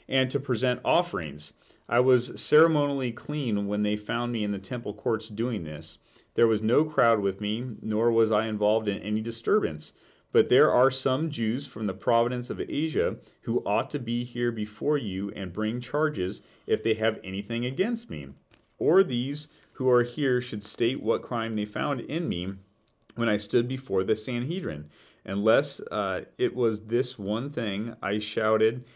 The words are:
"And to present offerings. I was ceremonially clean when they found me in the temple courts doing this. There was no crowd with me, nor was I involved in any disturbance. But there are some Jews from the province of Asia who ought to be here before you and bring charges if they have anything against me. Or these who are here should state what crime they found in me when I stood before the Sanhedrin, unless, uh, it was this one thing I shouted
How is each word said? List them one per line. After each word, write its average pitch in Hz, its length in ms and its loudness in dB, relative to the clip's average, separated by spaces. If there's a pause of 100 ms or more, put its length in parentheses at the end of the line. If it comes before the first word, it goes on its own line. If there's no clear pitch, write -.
"And 131 220 0
to 139 80 0
present 123 460 -2
offerings. 95 680 -2 (360)
I 120 120 4
was 127 400 2
ceremonially 147 720 4
clean 120 540 -2
when 104 160 0
they 104 140 2
found 120 360 -4
me 110 120 -2
in 104 80 -2
the 98 60 -4
temple 110 360 -6
courts 110 340 -2
doing 107 360 -4
this. 78 340 -10 (360)
There 117 120 6
was 110 160 4
no 123 220 4
crowd 117 360 4
with 98 200 0
me, 107 240 -2 (180)
nor 110 300 2
was 113 180 4
I 110 160 2
involved 107 420 2
in 98 140 0
any 107 180 -2
disturbance. 113 720 -2 (400)
But 113 160 6
there 127 240 6
are 127 180 6
some 135 400 -2
Jews 117 360 -2
from 113 200 -6
the 98 80 0
province 120 560 0
of 95 100 -4
Asia 120 560 0 (260)
who 117 220 -2
ought 110 260 0
to 143 100 -4
be 120 240 -2
here 120 260 -2
before 117 480 -2
you 98 380 -4
and 90 160 -6
bring 110 280 -2
charges 123 640 -2 (240)
if 107 160 0
they 113 120 2
have 107 280 0
anything 98 420 -6
against 190 460 -4
me. 71 180 -8 (480)
Or 165 280 4
these 139 420 -4 (280)
who 127 140 -2
are 123 140 6
here 127 380 0
should 113 240 -6
state 120 360 -2
what 107 220 0
crime 113 320 -4
they 104 100 -2
found 131 360 -4
in 156 280 -4
me 92 260 -4 (600)
when 117 140 0
I 107 80 4
stood 120 320 0
before 123 340 -2
the 107 140 0
Sanhedrin, 123 720 -6 (340)
unless, 110 540 2 (140)
uh, 95 300 -2 (140)
it 127 200 0
was 113 300 0
this 120 300 0
one 107 320 -4
thing 113 540 -6
I 104 160 -2
shouted 110 640 2 (140)